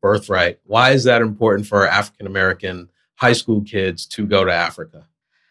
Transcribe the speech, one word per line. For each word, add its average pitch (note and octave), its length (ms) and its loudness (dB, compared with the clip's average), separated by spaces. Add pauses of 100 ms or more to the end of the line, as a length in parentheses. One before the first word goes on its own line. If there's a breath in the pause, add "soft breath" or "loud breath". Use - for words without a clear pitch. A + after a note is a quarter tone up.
Birthright. G2 640 0
Why B2 260 4
is C3 140 2
that A#2+ 160 4
important G#2+ 460 0
for G2+ 200 2
African-American F#2 1000 -4 (260)
high B2 160 2
school A2+ 300 0
kids F#2+ 460 -6
to G#2 180 -8
go G2 180 2
to F#2 80 0
Africa? E2 540 -6 (460)